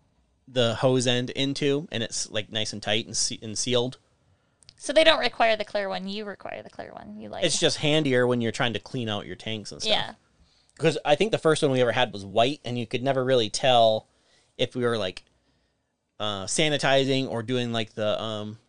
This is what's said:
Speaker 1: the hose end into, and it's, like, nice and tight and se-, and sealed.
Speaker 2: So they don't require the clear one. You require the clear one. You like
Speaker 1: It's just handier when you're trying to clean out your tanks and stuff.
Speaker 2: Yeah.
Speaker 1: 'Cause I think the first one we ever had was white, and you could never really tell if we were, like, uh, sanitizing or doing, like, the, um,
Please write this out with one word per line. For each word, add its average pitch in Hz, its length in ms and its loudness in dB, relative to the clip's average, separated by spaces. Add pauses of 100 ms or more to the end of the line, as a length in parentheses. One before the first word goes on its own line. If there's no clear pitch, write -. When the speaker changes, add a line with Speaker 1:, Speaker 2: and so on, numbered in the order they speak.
(480)
Speaker 1:
the 120 280 2
hose 127 320 2
end 123 240 0
into, 139 600 -2
and 117 120 -4
it's, - 280 -6
like, 98 220 -6
nice 107 180 -2
and 101 100 -10
tight 110 240 0
and 107 120 -8
se-, - 240 -2
and 110 160 -8
sealed. 123 400 0 (800)
Speaker 2:
So - 140 -8
they 311 140 4
don't 311 140 4
require 226 360 2
the 214 80 -8
clear 202 240 -4
one. 190 220 -8
You 208 160 -8
require - 360 -12
the - 80 -18
clear - 220 -14
one. 208 260 -16
You 214 120 -14
like - 160 -4
Speaker 1:
It's 151 140 2
just 151 180 2
handier 143 500 4
when 123 140 2
you're 113 100 0
trying 120 220 0
to 104 60 -4
clean 120 280 -6
out 104 180 -4
your 87 120 -10
tanks 110 340 -8
and 73 100 -14
stuff. 214 120 -2
Speaker 2:
Yeah. 139 200 -2 (640)
Speaker 1:
'Cause 147 280 2
I 147 100 6
think 202 160 2
the 156 60 2
first 156 260 2
one 143 80 4
we 131 80 2
ever 120 140 4
had 123 180 2
was 98 140 -10
white, 113 400 2
and 120 120 -4
you 120 80 -4
could 117 180 -4
never 135 200 0
really 123 260 2
tell 113 580 4 (500)
if 123 180 -2
we 123 80 -2
were, 117 140 0
like, 95 260 -6 (960)
uh, 101 260 -4
sanitizing 135 840 2
or 117 140 -4
doing, 120 280 -2
like, 113 240 -4
the, 107 260 -2
um, 107 480 -8